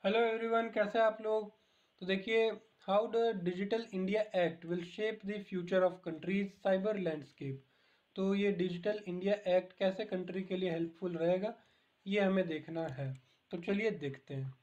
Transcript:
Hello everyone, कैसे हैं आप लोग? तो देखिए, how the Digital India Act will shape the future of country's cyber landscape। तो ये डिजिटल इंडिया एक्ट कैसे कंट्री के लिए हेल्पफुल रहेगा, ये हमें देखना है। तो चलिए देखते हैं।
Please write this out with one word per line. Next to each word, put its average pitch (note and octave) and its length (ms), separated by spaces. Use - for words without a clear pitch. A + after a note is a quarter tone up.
Hello G#3+ 220
everyone, A3+ 460
कैसे G#3 260
हैं A3+ 60
आप A3 160
लोग? G#3+ 280
तो F#3 60
देखिए, A3 460
how G3+ 120
the A3+ 100
Digital G3+ 340
India G3 260
Act E3+ 340
will F3 120
shape G#3+ 340
the G#3 100
future F#3 380
of F3 200
country's F3 400
cyber F#3+ 300
landscape। C#3+ 540
तो G3 200
ये G3+ 160
डिजिटल F#3 560
इंडिया F3+ 260
एक्ट F#3 200
कैसे F#3+ 280
कंट्री F#3 380
के F#3 140
लिए F#3 140
हेल्पफुल E3 460
रहेगा, F#3 360
ये G3+ 140
हमें F#3+ 260
देखना E3 400
है। C3 340
तो F3+ 60
चलिए G3+ 340
देखते C#3+ 420
हैं। C3+ 300